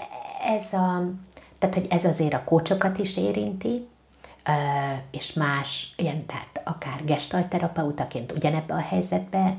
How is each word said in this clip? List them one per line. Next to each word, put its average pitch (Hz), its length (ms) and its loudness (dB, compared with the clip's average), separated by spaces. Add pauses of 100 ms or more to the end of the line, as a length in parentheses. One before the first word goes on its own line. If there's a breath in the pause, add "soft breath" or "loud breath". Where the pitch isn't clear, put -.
(460)
ez 214 260 0
a, 180 300 2 (560 soft breath)
tehát, 196 160 2
hogy 185 160 2
ez 170 140 4
azért 156 300 4
a 127 100 -2
kócsokat 190 540 4
is 190 180 -2
érinti, 208 720 -2 (580 soft breath)
ö, - 40 2 (600)
és - 220 -8
más, 143 640 -2
ilyen, 156 300 -2
tehát - 380 -10
akár 143 400 -6
gestaltterapeutaként 160 1300 0
ugyanebbe 156 420 0
a 160 60 0
helyzetbe 185 800 0